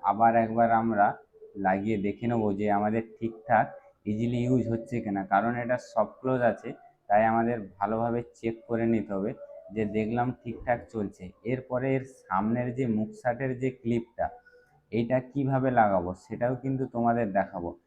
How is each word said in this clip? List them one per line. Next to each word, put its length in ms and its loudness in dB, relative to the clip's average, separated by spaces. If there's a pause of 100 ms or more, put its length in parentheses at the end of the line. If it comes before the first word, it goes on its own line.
(100)
আবার 260 4
একবার 320 4 (120)
আমরা 260 4 (600)
লাগিয়ে 300 0 (100)
দেখে 220 -4
নেবো 200 0 (100)
যে 80 -2 (120)
আমাদের 240 0 (120)
ঠিকঠাক 520 0 (440)
ইজিলি 360 -2
ইউজ 160 4 (100)
হচ্ছে 280 -6
কিনা, 220 -4 (100)
কারণ 200 2 (100)
এটা 140 0 (140)
সফট 300 0
ক্লোজ 200 0 (100)
আছে, 180 -6 (360)
তাই 180 4 (100)
আমাদের 240 2 (200)
ভালোভাবে 440 0 (180)
চেক 160 -2 (120)
করে 200 0
নিতে 280 2
হবে 160 -2 (420)
যে 100 -2 (140)
দেখলাম 300 0 (140)
ঠিকঠাক 380 -4 (140)
চলছে। 320 -6 (200)
এরপরে 500 -2
এর 100 0 (160)
সামনের 540 -2
যে 100 -2 (120)
মুখ 120 -2 (120)
শার্টের 380 -2
যে 100 -2 (120)
ক্লিপটা, 460 -2 (680)
এটা 260 2 (140)
কিভাবে 380 0
লাগাবো 400 4 (120)
সেটাও 400 -2
কিন্তু 220 -2 (100)
তোমাদের 380 2
দেখাবো। 380 -2 (160)